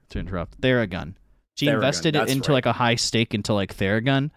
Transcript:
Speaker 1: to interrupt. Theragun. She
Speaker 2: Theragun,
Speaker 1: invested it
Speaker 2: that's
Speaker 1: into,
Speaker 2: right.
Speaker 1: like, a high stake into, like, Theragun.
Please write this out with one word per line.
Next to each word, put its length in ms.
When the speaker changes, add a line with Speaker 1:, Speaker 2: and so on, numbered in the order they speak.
Speaker 1:
to 100
interrupt. 420
Theragun. 540
She 100
Speaker 2:
Theragun, 60
Speaker 1:
invested 420
it 40
Speaker 2:
that's 120
Speaker 1:
into, 180
Speaker 2:
right. 60
Speaker 1:
like, 100
a 80
high 220
stake 380
into, 200
like, 220
Theragun. 600